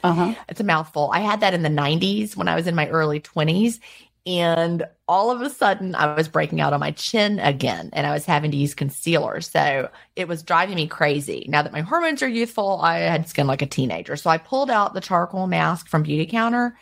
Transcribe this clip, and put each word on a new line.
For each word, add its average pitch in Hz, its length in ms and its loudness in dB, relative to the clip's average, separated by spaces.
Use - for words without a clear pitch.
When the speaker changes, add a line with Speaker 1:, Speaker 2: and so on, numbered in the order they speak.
Speaker 1:
Uh-huh. 175 320 2
Speaker 2:
It's - 100 -8
a 220 60 -2
mouthful. 160 480 2
I - 80 2
had 208 180 0
that 196 140 4
in 170 80 0
the 156 80 2
nineties 170 640 0
when 180 140 -2
I 165 60 2
was 165 120 0
in 170 80 0
my 151 140 0
early 151 320 0
twenties. 180 580 0
And 170 580 0
all 202 240 4
of 247 100 -4
a 285 80 -4
sudden, 196 460 0
I 151 180 0
was 156 140 0
breaking 160 320 -2
out 147 140 2
on 143 80 0
my 147 100 -2
chin 208 480 0
again, 131 540 0
and 147 120 -2
I 147 60 -2
was 147 140 -4
having 151 260 2
to 143 60 -2
use 143 160 0
concealer. 151 680 -2
So 143 500 0
it 185 100 -4
was 165 160 -6
driving 180 320 0
me 160 120 0
crazy. 147 600 -2
Now 147 140 4
that 147 100 -6
my 151 80 -4
hormones 302 420 0
are 269 60 0
youthful, 226 540 0
I 165 180 2
had 165 300 0
skin 143 180 0
like 135 140 0
a 143 40 0
teenager. 131 520 -4
So 165 120 0
I 160 80 4
pulled 269 320 -2
out 208 240 2
the 190 60 -8
charcoal 185 480 0
mask 165 400 0
from 156 160 0
Beautycounter, 226 800 0